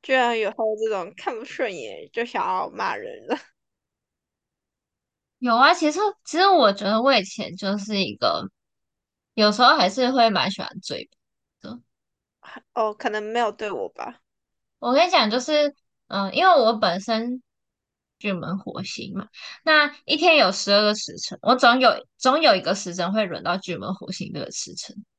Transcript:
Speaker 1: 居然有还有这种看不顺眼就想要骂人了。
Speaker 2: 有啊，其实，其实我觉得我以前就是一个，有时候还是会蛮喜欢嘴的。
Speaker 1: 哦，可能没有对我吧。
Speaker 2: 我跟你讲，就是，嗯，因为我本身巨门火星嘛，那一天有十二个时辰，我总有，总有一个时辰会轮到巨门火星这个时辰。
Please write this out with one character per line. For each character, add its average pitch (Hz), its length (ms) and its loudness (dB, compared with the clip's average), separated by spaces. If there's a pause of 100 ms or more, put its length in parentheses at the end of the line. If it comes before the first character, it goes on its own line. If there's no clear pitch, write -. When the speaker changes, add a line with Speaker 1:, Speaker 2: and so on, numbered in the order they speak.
Speaker 1:
居 269 120 -2
然 240 260 2
有 208 100 -2
还 220 60 -10
有 220 260 -2
这 220 80 -2
种 190 280 -6
看 269 180 -6
不 220 80 -12
顺 220 320 -6
眼 98 360 -14
就 240 140 -4
想 214 180 -4
要 185 260 -2
骂 190 260 -6
人 - 320 -14
了。 285 100 -4 (2000)
Speaker 2:
有 247 160 0
啊， 277 180 6
其 320 180 0
实， 320 80 -6 (240)
其 - 140 -6
实 381 100 4
我 285 240 6
觉 202 140 -6
得 220 160 0
我 269 120 4
以 214 100 2
前 - 340 -10
就 202 200 -4
是 202 220 -4
一 165 160 -4
个， 82 340 -2 (840)
有 208 180 4
时 214 100 -2
候 269 140 6
还 190 140 2
是 247 200 0
会 240 200 4
蛮 170 200 0
喜 - 120 -10
欢 - 180 -12
嘴 - 280 -12 (520)
的。 - 200 -16 (920)
Speaker 1:
哦， 214 200 -2
可 233 160 -6
能 214 120 -4
没 220 180 -4
有 220 120 0
对 214 180 -10
我 117 200 -6
吧。 - 320 -14 (580)
Speaker 2:
我 240 140 0
跟 320 120 6
你 349 60 -4
讲， 247 180 4
就 233 100 0
是， 294 360 0 (320)
嗯， 196 260 -6
因 370 140 2
为 - 20 8
我 240 240 6
本 196 280 0
身 240 420 -4 (760)
巨 202 160 -4
门 175 240 -6
火 - 260 -10
星 - 320 -12
嘛， 190 120 -10 (360)
那 302 320 4 (100)
一 302 120 -2
天 320 200 6
有 196 140 6
十 202 200 -4
二 202 100 6
个 208 140 2
时 - 240 -12
辰， - 240 -12
我 254 120 4
总 247 240 6
有， - 280 2 (100)
总 277 240 2
有 240 140 6
一 185 60 -2
个 175 120 -2
时 180 220 -6
辰 180 180 -2
会 214 120 0
轮 - 180 -10
到 175 140 -2
巨 175 200 -8
门 190 160 -6
火 - 180 -12
星 - 220 -10
这 160 100 -8
个 - 80 -12
时 - 240 -12
辰。 - 300 -16 (140)